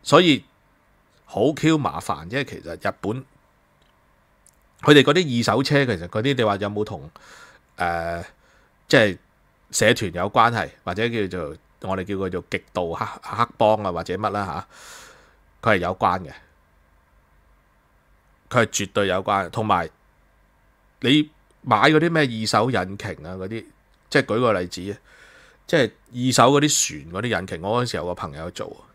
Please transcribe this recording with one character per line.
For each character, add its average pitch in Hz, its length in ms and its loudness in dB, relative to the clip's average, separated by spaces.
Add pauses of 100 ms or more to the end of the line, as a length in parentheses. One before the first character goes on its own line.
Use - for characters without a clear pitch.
所 - 200 6
以 151 220 4 (800)
好 123 280 0
Q 156 240 2
麻 85 220 -4
煩， 80 280 -8
即 110 100 -6
係 143 80 -4
其 - 160 -14
實 82 140 -12
日 95 240 -6
本， 117 240 -6 (1600)
佢 151 120 4
哋 143 100 8
嗰 143 100 4
啲 147 260 0
二 117 40 0
手 117 200 2
車， 143 220 2
其 120 60 -2
實 87 160 -6
嗰 107 140 -4
啲 135 140 -2
你 123 80 0
話 104 140 2
有 101 120 -4
冇 104 140 -4
同， 85 260 -10 (680)
誒， 85 480 -4 (600)
即 143 100 4
係 104 200 4 (540)
社 113 220 4
團 98 200 -4
有 90 160 -4
關 117 220 4
係， 104 180 -4 (140)
或 90 100 -6
者 107 140 -2
叫 98 320 -4
做， 78 180 -10 (240)
我 95 160 -6
哋 92 60 -6
叫 98 120 -6
佢 95 140 -4
做 87 200 -6
極 - 140 -6 (100)
度 85 200 -4
黑， 82 120 -6 (160)
黑 113 260 -2 (100)
幫 107 260 4
啊， 95 80 -2
或 87 120 -6
者 92 120 -6
乜 107 160 -4
啦 101 140 -4 (1160)
嚇， - 80 0
佢 107 60 4
係 - 20 0
有 90 180 -2
關 92 240 0
嘅， 80 120 -14 (2250)
佢 123 140 2
係 - 20 4
絕 104 260 -6
對 101 160 0
有 92 160 0
關。 98 260 0
同 110 160 -4
埋 90 240 2 (1120)
你 151 280 4 (320)
買 117 160 4
嗰 156 200 6
啲 165 120 4
咩 165 140 2
二 113 240 -4
手 113 220 2
引 98 280 -2
擎 107 120 -10 (160)
啊 90 100 -10
嗰 95 120 -10
啲， 110 180 -10 (440)
即 147 100 2
係 - 40 4
舉 107 160 0
個 120 140 4
例 92 140 -2
子 92 240 -10
啊， 101 60 -10 (720)
即 170 100 2
係 123 140 2 (220)
二 123 180 -2
手 120 200 6
嗰 143 100 4
啲 82 500 -2
船 - 20 -12
嗰 95 80 -6
啲 113 200 -2
引 95 60 -10
擎， 87 140 -10
我 110 200 -2
嗰 123 40 -2
陣 117 60 -8
時 95 60 -6
有 82 80 -6
個 87 100 -4
朋 76 220 -12
友 82 140 -10
做 - 440 -14